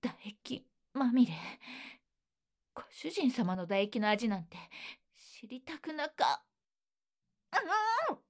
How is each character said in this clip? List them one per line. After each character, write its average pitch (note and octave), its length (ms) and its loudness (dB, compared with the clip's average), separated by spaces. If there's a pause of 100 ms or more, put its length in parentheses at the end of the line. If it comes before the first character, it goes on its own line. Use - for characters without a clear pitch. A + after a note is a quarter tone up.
唾 - 120 -4 (120)
液 - 420 -10 (240)
ま C4 220 2
み B3+ 120 10
れ。 D#3+ 80 -4 (1400)
ご - 160 -14
主 - 200 -8
人 E4+ 220 4
様 F#3 240 2
の F#3 80 -4
唾 G3 200 0
液 G#3 180 -2
の G#3+ 80 2
味 G#3+ 180 2
な G3+ 120 0
ん E3+ 40 -10
て、 - 140 -18 (800)
知 A3+ 80 -18
り B3+ 140 -12
た D4+ 180 -12
く D#4+ 140 -10
な D#4 160 -2
か、 - 340 2 (1080)
う - 40 2
ん。 A4+ 600 0 (120)